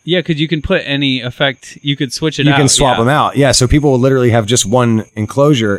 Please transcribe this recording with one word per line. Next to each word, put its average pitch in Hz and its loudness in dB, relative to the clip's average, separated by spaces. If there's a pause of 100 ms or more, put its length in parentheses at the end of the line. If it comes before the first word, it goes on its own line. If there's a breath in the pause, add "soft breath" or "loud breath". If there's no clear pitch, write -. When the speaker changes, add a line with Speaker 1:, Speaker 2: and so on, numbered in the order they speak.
Speaker 1:
Yeah, 170 -2
'cause 165 -4
you 151 -2
can 156 -4
put 180 -2
any 139 -2
effect, 127 -6
you 143 -4
could 139 -6
switch 156 -4
it 151 2
Speaker 2:
You 147 4
Speaker 1:
out, 139 2
Speaker 2:
can 139 2
swap 131 2
Speaker 1:
yeah. 113 0
Speaker 2:
them 120 2
out. 127 0
Yeah, 131 2
so 123 2
people 143 2
will 127 2
literally 127 2
have 110 0
just 113 -2
one 113 2 (100)
enclosure 113 0